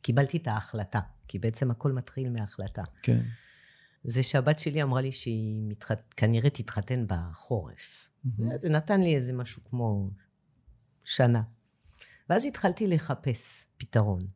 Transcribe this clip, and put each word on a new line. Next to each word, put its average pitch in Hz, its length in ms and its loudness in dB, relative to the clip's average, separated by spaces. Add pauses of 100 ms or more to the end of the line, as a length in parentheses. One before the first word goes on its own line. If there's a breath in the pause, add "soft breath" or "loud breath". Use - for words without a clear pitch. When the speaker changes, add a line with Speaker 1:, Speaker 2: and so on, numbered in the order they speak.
Speaker 1:
קיבלתי 135 360 2
את - 100 -4
ההחלטה, 107 520 -4 (280)
כי 98 120 -8
בעצם 113 320 0
הכל 127 200 -2
מתחיל 127 380 -6
מההחלטה. 104 540 -6 (180)
Speaker 2:
כן. 117 180 2 (840 loud breath)
Speaker 1:
זה 123 200 2
שהבת 151 360 2
שלי 151 240 -2
אמרה 131 180 2
לי 135 100 -4
שהיא 110 560 -4
מתחת-, - 500 -6
כנראה 113 320 4
תתחתן 120 580 -2
בחורף. 85 1000 -6 (160)
Speaker 2:
מהמם. 113 360 -2
Speaker 1:
זה 170 100 -4
נתן 160 320 4
לי 165 140 6
איזה 127 180 0
משהו 123 360 -8
כמו 104 400 0 (960)
שנה. 120 380 4 (880 loud breath)
ואז 220 160 4
התחלתי 214 420 0
לחפש - 760 0 (120)
פתרון. 104 440 2 (140)